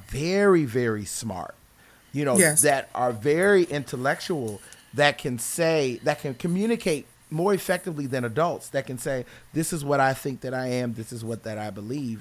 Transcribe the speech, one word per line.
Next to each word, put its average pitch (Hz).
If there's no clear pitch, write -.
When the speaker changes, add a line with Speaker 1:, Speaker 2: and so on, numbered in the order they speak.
Speaker 1:
very, 180
very 113
smart, 92
you 143
know, 196
Speaker 2:
Yes. 156
Speaker 1:
that 139
are 123
very 170
intellectual, 139
that 143
can 123
say, 156
that 151
can 135
communicate 180
more 170
effectively 180
than 127
adults, 143
that 135
can 131
say, 131
"This -
is 151
what 139
I 135
think 127
that 131
I 131
am, 123
this 110
is 113
what 113
that 107
I 107
believe." 110